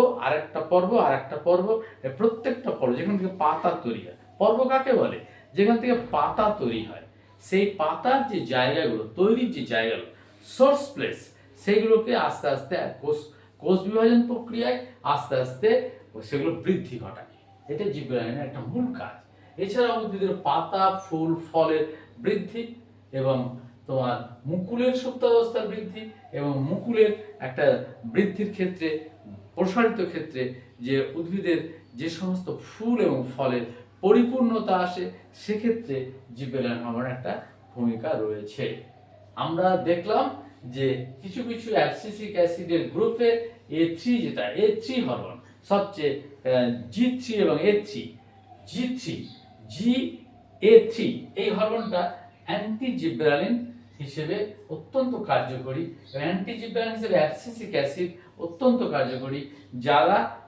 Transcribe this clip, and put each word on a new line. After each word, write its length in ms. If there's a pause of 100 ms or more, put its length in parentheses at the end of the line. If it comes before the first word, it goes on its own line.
(220)
আরেকটা 380
পর্ব, 380
আরেকটা 400
পর্ব, 300 (360)
এ 140
প্রত্যেকটা 540
পর্ব 240
যেখান 220
থেকে 200
পাতা 320 (140)
তৈরি 180
হয়। 180 (180)
পর্ব 220 (100)
কাকে 240
বলে? 240 (360)
যেখান 240
থেকে 180 (160)
পাতা 340 (140)
তৈরি 240
হয়, 220 (340)
সেই 260 (120)
পাতার 500
যে 180
জায়গাগুলো, 580 (120)
তৈরির 360
যে 140
জায়গাগুলো, 460 (340)
সোর্স 360 (120)
প্লেস, 240 (460)
সেগুলোকে 520
আস্তে 320
আস্তে 280 (260)
কোষ, 180 (380)
কোষ 260
বিভাজন 440
প্রক্রিয়ায় 580 (180)
আস্তে 320
আস্তে 340 (540)
সেগুলো 280 (120)
বৃদ্ধি 360
ঘটায়। 320 (360)
এটা 240
জিব্রেলিনের 560
একটা 120
মূল 280 (120)
কাজ। 160 (440)
এছাড়া 340
উদ্ভিদের 400 (100)
পাতা, 400 (260)
ফুল, 220 (200)
ফলের 320 (360)
বৃদ্ধি 440 (480)
এবং 260 (500)
তোমার 300 (280)
মুকুলের 480
সুপ্তাবস্থার 720
বৃদ্ধি 340 (300)
এবং 200 (120)
মুকুলের 480 (280)
একটা 260 (400)
বৃদ্ধির 460
ক্ষেত্রে, 360 (680)
প্রসারিত 520
ক্ষেত্রে 340 (400)
যে 140 (200)
উদ্ভিদের 440 (360)
যে 140
সমস্ত 380 (220)
ফুল 320
এবং 180 (180)
ফলের 280 (360)
পরিপূর্ণতা 760
আসে, 260 (300)
সেক্ষেত্রে 600 (380)
জিব্রেলিন 500
হরমোনের 280
একটা 220 (420)
ভূমিকা 380
রয়েছে। 520 (680)
আমরা 420
দেখলাম 480 (400)
যে 200 (360)
কিছু 220
কিছু 280
অ্যাবসিসিক 640
অ্যাসিডের 540
গ্রুপে 400 (400)
এ 260
থ্রি 220
যেটা, 320
এ 160 (160)
থ্রি 200
হরমোন 360 (320)
সবচেয়ে, 440
আহ, 800
জি 140 (140)
থ্রি 140
এবং 280
এ 100 (160)
থ্রি, 160 (640)
জি 160 (160)
থ্রি, 160 (540)
জি 480 (440)
এ 120 (200)
থ্রি, 420
এই 140
হরমোনটা 520 (440)
অ্যান্টি 420 (100)
জিব্রেলিন 580 (440)
হিসেবে 380 (320)
অত্যন্ত 460
কার্যকরী 640
এবং 400
অ্যান্টি 360
জিব্রেলিন 380
হিসেবে 200
অ্যাবসিসিক 560
অ্যাসিড 400 (260)
অত্যন্ত 420 (120)
কার্যকরী, 500 (340)
যারা 420 (300)